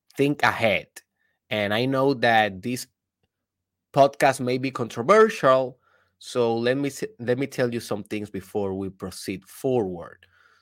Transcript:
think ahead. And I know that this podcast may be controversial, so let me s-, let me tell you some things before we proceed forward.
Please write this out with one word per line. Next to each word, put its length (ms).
think 240
ahead. 460
And 200
I 140
know 300
that 480
this 240
podcast 460
may 180
be 140
controversial, 1040
so 360
let 220
me 100
s-, 160
let 180
me 100
tell 260
you 80
some 200
things 280
before 440
we 160
proceed 560
forward. 800